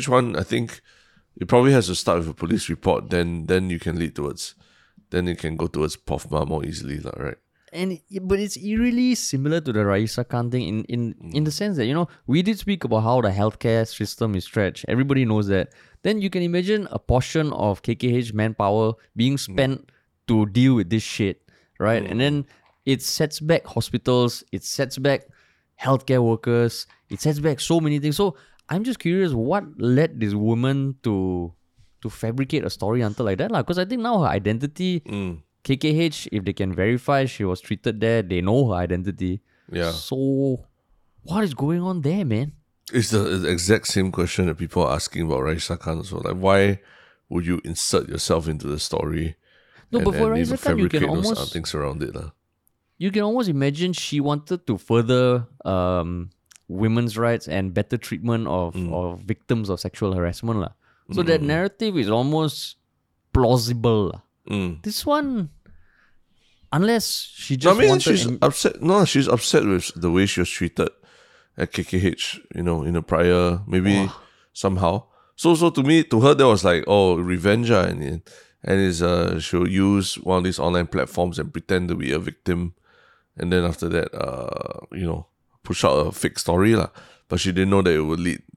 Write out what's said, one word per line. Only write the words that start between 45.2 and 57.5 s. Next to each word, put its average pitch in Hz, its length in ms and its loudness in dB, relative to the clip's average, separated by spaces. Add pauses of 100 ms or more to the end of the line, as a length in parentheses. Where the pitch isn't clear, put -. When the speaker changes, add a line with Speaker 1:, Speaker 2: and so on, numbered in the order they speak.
Speaker 1:
about 67 160 -2
Raisa 80 320 -4
Khan. 80 300 -6
So, 87 180 -10
like, 92 160 -4
why 98 400 4 (480)
would 87 180 -4
you 85 220 0
insert 82 400 -2
yourself 80 400 -2
into 76 200 -4
the 73 120 -4
story 80 560 -4 (560)
Speaker 2:
No, 233 80 0
Speaker 1:
and, 185 80 0
Speaker 2:
but 196 80 0
for 147 160 0
Speaker 1:
and, - 80 0
you - 80 0
know, 269 80 -2
Speaker 2:
Raisa - 20 -6
Khan, 165 220 0
you 180 80 2
can 151 160 0
Speaker 1:
fabricate 156 160 0
those, 196 60 -2
uh, 220 100 0
Speaker 2:
almost - 180 -6
Speaker 1:
things 82 220 -6
around 73 260 -4
it 69 140 -8
lah? 78 160 -10 (640)
Speaker 2:
you 190 140 -4
can 208 100 0
almost 220 280 0
imagine 147 440 0
she - 260 -4
wanted 147 460 -2
to 107 140 -2
further, 123 680 2 (200)
um, 90 680 -2 (360)
women's 110 500 0
rights 117 300 0
and 95 260 -4